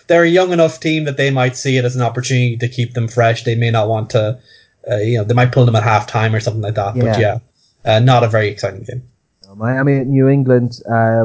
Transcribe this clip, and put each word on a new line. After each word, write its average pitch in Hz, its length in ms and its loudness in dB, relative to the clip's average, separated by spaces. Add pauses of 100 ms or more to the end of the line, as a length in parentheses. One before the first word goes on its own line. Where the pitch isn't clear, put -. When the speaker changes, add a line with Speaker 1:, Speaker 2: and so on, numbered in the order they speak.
Speaker 1:
they're 170 160 4
a 165 60 2
young 180 240 2
enough 160 260 2
team 156 240 -2
that 139 140 -6
they 139 120 0
might 127 280 0
see 131 200 -2
it 123 80 0
as 123 120 -4
an 123 40 0
opportunity 123 560 -2
to 120 120 -4
keep 120 240 -6
them 117 160 -4
fresh. 113 340 0
They 113 120 -2
may 117 140 0
not 110 200 0
want 110 220 -4
to, 110 280 -2 (500)
uh, 113 60 -2
you 113 220 -2
know, 107 80 -2
they 117 100 0
might 123 160 4
pull 127 140 4
them 113 100 2
at 107 80 0
halftime 110 500 0
or 110 60 0
something 110 240 -4
like 107 120 -6
that. 104 200 -4
But 117 240 0
Speaker 2:
Yeah. - 0 -
Speaker 1:
yeah, 104 180 0 (600)
uh, - 20 2
not 123 240 4
a 113 60 2
very 107 180 0
exciting 98 360 -8
game. 127 200 -12 (520)
Speaker 2:
Miami 131 440 0
at 131 80 -4
New 135 200 4
England. 127 520 2 (120)
Uh, 113 340 2